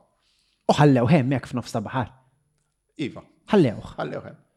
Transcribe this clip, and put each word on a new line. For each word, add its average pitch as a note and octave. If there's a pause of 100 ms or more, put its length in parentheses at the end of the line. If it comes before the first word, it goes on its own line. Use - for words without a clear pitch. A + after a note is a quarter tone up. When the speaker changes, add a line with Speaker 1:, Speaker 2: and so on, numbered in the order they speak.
(680)
Speaker 1:
U G#3
ħallew C3
hemmhekk C3+
f'nofs -
ta' A2+
baħar? A#2 (840)
Speaker 2:
Iva. - (200)
Speaker 1:
Ħallewh? D#3
Speaker 2:
Ħallew -
hemm, - (160)